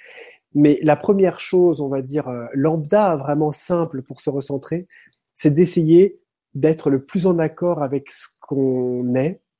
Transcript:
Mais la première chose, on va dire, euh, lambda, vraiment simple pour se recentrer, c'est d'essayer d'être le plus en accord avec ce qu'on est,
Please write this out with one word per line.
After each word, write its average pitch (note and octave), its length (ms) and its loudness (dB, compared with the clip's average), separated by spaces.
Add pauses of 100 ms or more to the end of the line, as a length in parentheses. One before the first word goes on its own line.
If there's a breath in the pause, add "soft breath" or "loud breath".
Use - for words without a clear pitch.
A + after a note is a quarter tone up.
(540 loud breath)
Mais D3 300 4
la D3+ 120 4
première F#3+ 440 0
chose, F3 420 0
on C#3 60 -6
va C3+ 160 -4
dire, C#3 240 -6
euh, A#2+ 260 -10
lambda, D#3+ 640 0
vraiment D3 360 -2
simple E3 520 -4
pour - 180 -18
se - 80 -4
recentrer, C#3+ 580 -8 (460 soft breath)
c'est - 160 0
d'essayer E3+ 680 4 (340)
d'être D#3+ 380 0
le C3+ 120 0
plus F3+ 220 -4
en F3 140 2
accord D#3+ 420 -2
avec C3+ 300 -6
ce - 160 -14 (120)
qu'on B2+ 760 -2
est, D3 260 -2 (180)